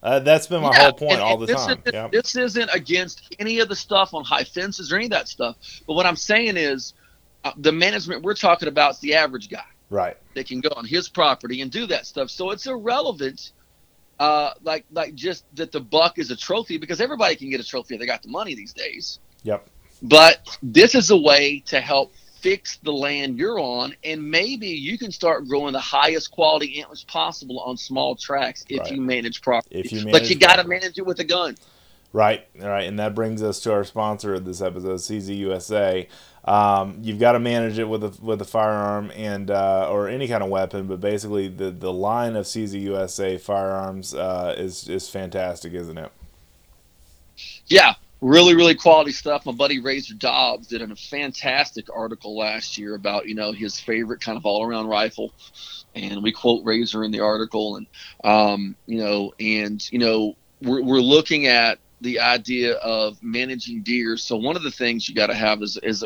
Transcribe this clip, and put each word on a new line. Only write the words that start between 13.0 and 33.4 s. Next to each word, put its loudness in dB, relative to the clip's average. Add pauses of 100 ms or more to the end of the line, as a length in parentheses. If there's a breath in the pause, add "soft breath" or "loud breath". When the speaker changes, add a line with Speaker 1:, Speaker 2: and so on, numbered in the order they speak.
Speaker 2:
uh, 2 (100)
like, -6
like, -6
just -6 (120)
that -8
the -6
buck 2
is -6
a -8
trophy, -4
because -6
everybody 0
can -10
get -4
a -10
trophy -10
if -10
they -10
got -4
the -20
money -8
these -16
days. -10 (240)
Speaker 1:
Yep. -6 (340)
Speaker 2:
But 6
this 8
is 4
a 8
way 4
to 0
help 0 (280)
fix -2
the -2
land -4
you're -2
on, -4 (120)
and -8
maybe -2
you -6
can -10
start 0
growing -2
the -2
highest 0
quality 0
antlers -16
possible -8
on -8
small -4
tracks -6
if -6
Speaker 1:
Right. -8
Speaker 2:
you -6
manage -4
properly. -2
Speaker 1:
If -6
you -4
Speaker 2:
But -
you 4
Speaker 1:
manage -4
Speaker 2:
gotta 8
Speaker 1:
properly. -2
Speaker 2:
manage -8
it -6
with -2
a -4
gun. -2 (560 soft breath)
Speaker 1:
Right, 4 (140)
right, -2
and -6
that -2
brings -2